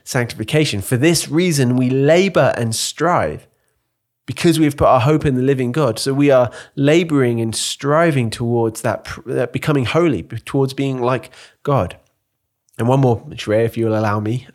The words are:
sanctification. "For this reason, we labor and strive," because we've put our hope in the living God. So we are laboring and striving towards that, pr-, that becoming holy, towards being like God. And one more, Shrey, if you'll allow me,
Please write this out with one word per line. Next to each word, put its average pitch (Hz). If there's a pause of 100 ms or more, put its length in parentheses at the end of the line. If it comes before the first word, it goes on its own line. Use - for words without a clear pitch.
sanctification. 120
"For 123
this 156
reason, 139
we 127
labor 151
and 113
strive," 131 (800)
because 160
we've 147
put 147
our 123
hope 147
in 143
the 127
living 131
God. 120
So 139
we 143
are 123 (260)
laboring 143
and 113
striving 143
towards 117
that, -
pr-, - (100)
that 131
becoming 143
holy, 151
towards 135
being 135
like 123 (320)
God. 113 (840)
And 117
one 135
more, 123 (140)
Shrey, 110
if 113
you'll 113
allow 107
me, 110